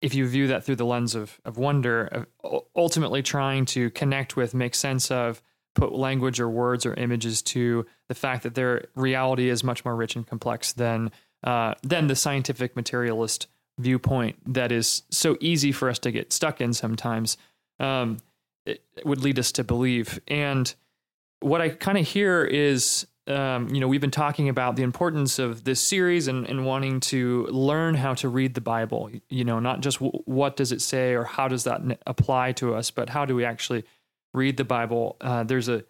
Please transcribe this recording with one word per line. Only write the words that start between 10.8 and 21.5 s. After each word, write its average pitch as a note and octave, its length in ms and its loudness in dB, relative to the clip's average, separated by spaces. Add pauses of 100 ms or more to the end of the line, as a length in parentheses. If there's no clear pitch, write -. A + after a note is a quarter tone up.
uh, A#2 380 0
than D3+ 260 2
the C3 80 2
scientific C3 580 0
materialist A#2 720 -2 (320)
viewpoint B2 580 2 (180)
that B2 180 0
is A#2 380 0
so - 300 2
easy D3+ 300 2
for C3+ 180 0
us A#2+ 120 -2
to B2 100 -2
get A2+ 220 -4
stuck - 280 0
in A#2+ 120 0
sometimes, A2+ 640 -2 (420)
um, B2+ 400 -2 (480)
it, - 160 -6 (140)
it - 100 -8
would C#3 160 0
lead C3+ 160 2
us B2 140 0
to C3 100 -2
believe. A#2+ 640 0
And C#3 480 0 (680)
what D#3 200 2